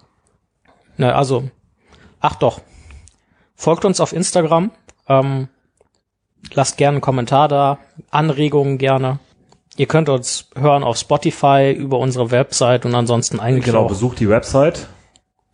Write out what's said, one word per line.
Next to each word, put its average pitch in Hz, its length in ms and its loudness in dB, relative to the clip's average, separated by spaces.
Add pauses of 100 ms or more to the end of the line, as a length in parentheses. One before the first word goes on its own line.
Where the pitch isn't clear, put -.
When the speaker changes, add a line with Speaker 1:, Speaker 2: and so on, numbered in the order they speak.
(960)
Speaker 1:
Ne, 127 160 2
also, 131 360 -2 (680)
ach - 160 -2
doch. - 260 0 (920)
Folgt 165 300 0
uns 185 160 0
auf 151 100 -2
Instagram, 165 600 0 (360)
ähm, 135 420 0 (1040)
lasst - 240 -2
gerne 143 180 2
einen 135 60 -4
Kommentar 135 460 0
da, 139 300 0 (320)
Anregungen 143 680 0
gerne. 135 400 0 (560)
Ihr 139 100 -2
könnt 156 240 0
uns - 460 -4
hören 143 280 2
auf 117 140 -2
Spotify, 139 760 2
über 135 280 -4
unsere 127 320 -2
Website 127 540 0
und 120 100 0
ansonsten 117 440 0
eigentlich 123 260 0
Speaker 2:
Genau, 113 200 2
Speaker 1:
auch - 40 0
Speaker 2:
besucht 110 300 -4
die 107 100 2
Website 135 580 0 (680)